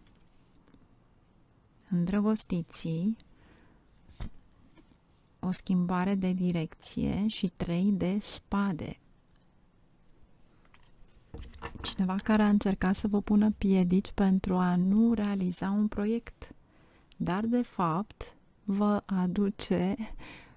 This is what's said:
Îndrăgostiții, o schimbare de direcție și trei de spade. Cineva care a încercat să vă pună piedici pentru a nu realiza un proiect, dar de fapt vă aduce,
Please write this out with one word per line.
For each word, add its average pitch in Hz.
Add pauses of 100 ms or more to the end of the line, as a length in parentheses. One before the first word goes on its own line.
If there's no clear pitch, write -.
(1900)
Îndrăgostiții, 185 (2250)
o 180
schimbare 180
de 185
direcție 180
și 214
trei 175
de 180
spade. - (2750)
Cineva 185
care 214
a 208
încercat 196
să -
vă 202
pună 208
piedici 185
pentru 190
a 180
nu 202
realiza 196
un 208
proiect, 214 (680)
dar 175
de 240
fapt - (280)
vă 208
aduce, 185 (600)